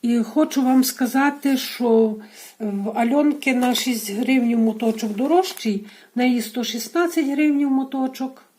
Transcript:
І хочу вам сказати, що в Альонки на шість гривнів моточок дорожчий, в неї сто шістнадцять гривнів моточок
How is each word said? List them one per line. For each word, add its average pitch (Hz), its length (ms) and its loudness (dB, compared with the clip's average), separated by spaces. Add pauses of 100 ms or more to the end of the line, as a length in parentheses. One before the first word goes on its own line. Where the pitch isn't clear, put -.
І 240 180 2
хочу 294 420 0
вам 254 220 4
сказати, 269 720 0
що 226 580 2 (440)
в 202 300 -4 (100)
Альонки 277 540 2
на 247 220 0
шість 220 360 -4
гривнів 233 480 0
моточок 220 560 0
дорожчий, 269 720 0 (300)
в - 20 -2
неї 247 240 2
сто 226 220 -6
шістнадцять 320 640 -2
гривнів 285 440 2
моточок 262 720 -4 (160)